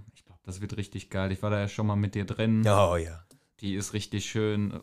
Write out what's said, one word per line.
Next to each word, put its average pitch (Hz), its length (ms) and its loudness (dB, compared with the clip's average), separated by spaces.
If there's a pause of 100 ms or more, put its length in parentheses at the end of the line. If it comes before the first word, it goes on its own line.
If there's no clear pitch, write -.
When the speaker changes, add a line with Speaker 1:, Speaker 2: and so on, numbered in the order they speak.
(160)
Speaker 1:
ich - 100 -20
glaub, - 180 -20
das 92 160 -12
wird 104 160 -8
richtig 101 340 -8
geil. 95 220 -2
Ich 95 120 -4
war 104 60 -2
da 104 100 0
ja 101 100 -2
schon 107 180 -2
mal 104 80 2
mit 101 200 0
dir 101 100 -2
drin. 110 420 2
Speaker 2:
Oh 98 300 6
ja. 82 260 -4 (360)
Speaker 1:
Die 98 160 -2
ist 98 180 -4
richtig 101 320 -4
schön, 104 580 -2